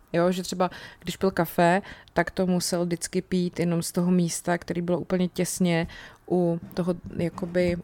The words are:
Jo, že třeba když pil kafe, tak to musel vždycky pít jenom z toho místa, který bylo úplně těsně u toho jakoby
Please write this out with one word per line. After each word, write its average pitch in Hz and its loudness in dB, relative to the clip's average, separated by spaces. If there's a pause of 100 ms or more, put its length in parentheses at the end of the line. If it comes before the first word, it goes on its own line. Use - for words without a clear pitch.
(120)
Jo, 170 4
že 185 -2
třeba 180 -2 (300)
když 175 -6
pil 190 0
kafe, 175 2 (300)
tak 170 2
to 190 -2
musel 175 0
vždycky 175 -4
pít 180 -2
jenom 170 2
z - -6
toho 180 2
místa, 175 2
který 175 -4
bylo 175 0
úplně 180 0
těsně 170 0 (440)
u 170 2 (140)
toho 175 0 (220)
jakoby 175 0